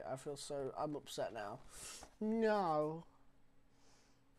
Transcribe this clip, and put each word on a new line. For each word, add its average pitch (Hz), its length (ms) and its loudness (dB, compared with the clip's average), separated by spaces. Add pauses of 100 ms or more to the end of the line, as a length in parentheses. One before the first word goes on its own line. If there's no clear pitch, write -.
(120)
I 131 40 -2
feel 143 220 -6
so... 139 400 -4
I'm 147 180 0
upset 127 380 -4
now. 107 260 -6 (600)
No. 190 840 4 (1400)